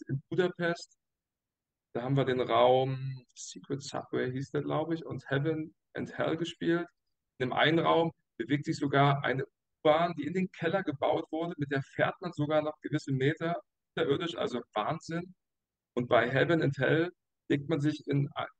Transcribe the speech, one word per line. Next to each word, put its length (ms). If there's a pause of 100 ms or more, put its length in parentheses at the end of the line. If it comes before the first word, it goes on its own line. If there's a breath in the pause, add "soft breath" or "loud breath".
in 200
Budapest. 680 (960)
Da 80
haben 140
wir 100
den 140
Raum 840 (100)
Secret 480
Subway, 480
hieß 200
der, 120
glaub 300
ich, 140
und 240
Heaven 440 (200)
and 240
Hell 180
gespielt. 500 (520)
In 100
dem 60
einen 240
Raum 340 (240)
bewegt 300
sich 100
sogar 480
eine 220
U-Bahn, 720
die 80
in 80
den 180
Keller 300
gebaut 480
wurde. 260
Mit 140
der 120
fährt 380
man 120
sogar 280
noch 220
gewisse 300
Meter 500 (320)
unterirdisch, 420
also 240 (140)
Wahnsinn. 600 (600)
Und 140
bei 200
Heaven 320
and 160
Hell 340 (380)
legt 220
man 100
sich 280
in, 200 (320)